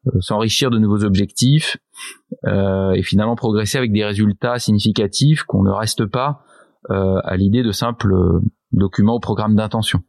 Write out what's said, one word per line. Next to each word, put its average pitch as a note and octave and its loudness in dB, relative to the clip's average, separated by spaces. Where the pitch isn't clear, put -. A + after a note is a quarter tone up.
euh, F#2+ 0
s'enrichir A2 0
de A#2 2
nouveaux G#2 2
objectifs, G#2 0
euh, F#2+ 0
et F#2+ 0
finalement G#2+ 0
progresser G#2+ -2
avec B2 0
des G#2+ 0
résultats G#2 0
significatifs, A2 0
qu'on G2 0
ne G2 4
reste A2 -2
pas, C3+ -4
euh, F#2+ 0
à F#2 -4
l'idée G2+ 2
de A2 0
simples, A#2 -2
euh, F2 2
documents G#2 2
ou G#2+ -2
programmes G#2+ 0
d'intention. G#2+ -2